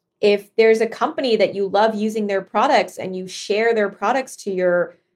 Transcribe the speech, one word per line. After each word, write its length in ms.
If 360
there's 260
a 60
company 480
that 180
you 140
love 260
using 320
their 160
products 560
and 180
you 120
share 480
their 140
products 480
to 140
your 440